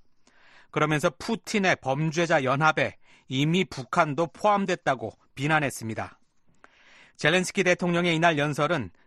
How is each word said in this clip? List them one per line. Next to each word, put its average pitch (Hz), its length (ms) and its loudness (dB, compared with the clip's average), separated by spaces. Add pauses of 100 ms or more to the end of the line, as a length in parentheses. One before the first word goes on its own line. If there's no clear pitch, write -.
(720)
그러면서 151 380 0
푸틴의 190 720 -2
범죄자 156 640 0
연합에 139 520 2 (300)
이미 156 380 0
북한도 156 640 -2
포함됐다고 175 840 -2 (240)
비난했습니다. 123 800 -4 (1000)
젤렌스키 180 460 0
대통령의 175 520 0
이날 165 220 4
연설은 147 540 -2 (160)